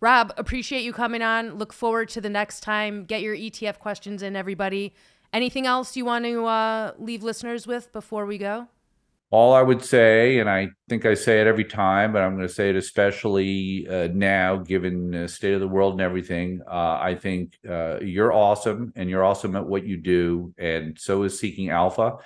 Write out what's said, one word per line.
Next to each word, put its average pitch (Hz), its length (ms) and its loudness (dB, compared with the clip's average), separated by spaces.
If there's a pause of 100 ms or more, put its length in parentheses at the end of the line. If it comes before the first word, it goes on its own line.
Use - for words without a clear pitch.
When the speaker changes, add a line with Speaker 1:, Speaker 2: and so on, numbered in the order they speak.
Speaker 1:
Rob, 226 360 4
appreciate 254 460 -6
you 240 100 -6
coming 233 300 -4
on. 226 320 -2
Look 208 180 -10
forward 226 380 -4
to 226 100 -10
the 208 80 -8
next 208 320 -4
time. 208 440 -4
Get 214 180 -6
your 214 120 -4
E 208 160 -10
T - 160 -10
F 202 120 -6
questions 202 440 -10
in, 196 140 -8
everybody. 196 580 -6 (380)
Anything 254 340 -2
else 254 300 -2
you 247 80 -6
want 240 200 -2
to, 233 200 -2
uh, 220 540 -2
leave 226 240 -10
listeners 233 440 -8
with 240 260 -8
before 208 340 -8
we 202 120 -8
go? 208 300 -6 (600)
Speaker 2:
All 117 220 8
I 131 100 10
would 127 220 4
say, 117 540 6
and 107 100 2
I 98 200 0 (200)
think 113 160 -2
I 110 100 6
say 107 260 4
it 107 80 6
every 110 160 4
time, 101 480 2
but 101 100 2
I'm 95 140 0
gonna 92 120 -4
say 98 220 0
it 92 60 2
especially, 98 1120 0
uh, 90 240 -2
now, 95 460 2
given 90 520 -2
the 87 160 -6
state 98 280 -2
of 98 60 0
the 95 60 -2
world 95 280 2
and 95 80 -2
everything, 90 580 -4 (100)
uh, 85 300 -2
I 90 160 -2
think, 90 420 -6 (100)
uh, 82 320 -6
you're 101 320 2
awesome, 107 640 2
and 90 160 -6
you're 92 140 2
awesome 98 320 0
at 95 100 -4
what 95 200 -4
you 98 100 -6
do, 87 600 0
and 82 400 -4
so 98 280 -2
is 95 120 -4
Seeking 95 340 -6
Alpha. 90 560 0